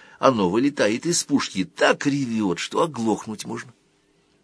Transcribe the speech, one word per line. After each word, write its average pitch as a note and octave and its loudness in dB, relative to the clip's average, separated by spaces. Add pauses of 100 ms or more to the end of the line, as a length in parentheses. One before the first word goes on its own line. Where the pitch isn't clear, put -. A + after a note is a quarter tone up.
(180)
оно G#2+ 4
вылетает A#2+ 0
из E3+ 0
пушки, A2 -2
так D3 0
ревёт, A2+ 0
что - -2
оглохнуть A2+ -2
можно. A#2 -10 (720)